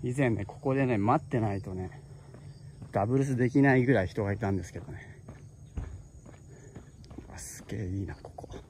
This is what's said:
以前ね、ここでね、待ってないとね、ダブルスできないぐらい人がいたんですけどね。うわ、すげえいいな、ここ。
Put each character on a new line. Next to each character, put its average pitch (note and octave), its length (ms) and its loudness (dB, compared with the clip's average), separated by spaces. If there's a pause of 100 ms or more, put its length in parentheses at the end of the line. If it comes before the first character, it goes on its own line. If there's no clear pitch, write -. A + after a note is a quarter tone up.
以 B2 140 -2
前 C3 140 4
ね、 G#2 160 0
こ - 160 -14
こ C3+ 120 2
で C3+ 120 4
ね、 B2 120 4
待 A#2 240 4
っ - 60 -14
て B2 140 0
な G#2 120 0
い G2 80 -2
と F#2+ 120 -8
ね、 F#2 280 -8 (920)
ダ G2+ 120 4
ブ B2 120 4
ル C3+ 80 4
ス C3+ 100 0
で B2 140 4
き C#3 120 6
な C3+ 140 8
い B2+ 100 6
ぐ C3 60 4
ら G#2 120 6
い F#2 40 0
人 A2 160 -2
が G2+ 80 2
い G2+ 60 0
た G#2+ 120 0
ん G2 60 2
で F2+ 80 -2
す - 80 -12
け - 80 -8
ど - 140 -12
ね。 - 260 -16 (2000)
う - 60 -16
わ、 - 40 -12
す - 300 -14
げ G2+ 160 -6
え F#2 60 -4
い G2 140 -2
い - 20 -4
な、 D2+ 100 -8
こ - 180 -16
こ。 - 140 -14 (220)